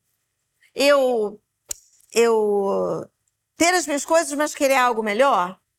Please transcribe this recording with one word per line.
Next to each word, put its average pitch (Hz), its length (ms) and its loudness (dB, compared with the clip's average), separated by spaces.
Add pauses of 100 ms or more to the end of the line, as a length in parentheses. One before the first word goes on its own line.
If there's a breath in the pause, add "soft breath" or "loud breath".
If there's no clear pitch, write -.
(760)
Eu, 254 640 0 (720)
eu 202 960 0 (500)
ter 339 160 2
as 339 140 -2
minhas 277 180 -6
coisas, 330 280 0
mas 302 200 -4
querer 269 220 0
algo 247 260 0
melhor, 208 560 0 (220)